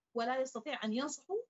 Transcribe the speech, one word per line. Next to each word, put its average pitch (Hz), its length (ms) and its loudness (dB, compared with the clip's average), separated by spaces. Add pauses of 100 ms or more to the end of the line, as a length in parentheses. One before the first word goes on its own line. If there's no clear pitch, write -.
(140)
ولا 240 260 2
يستطيع 254 440 -2
أن 214 80 2
ينصحه، 285 420 -2 (160)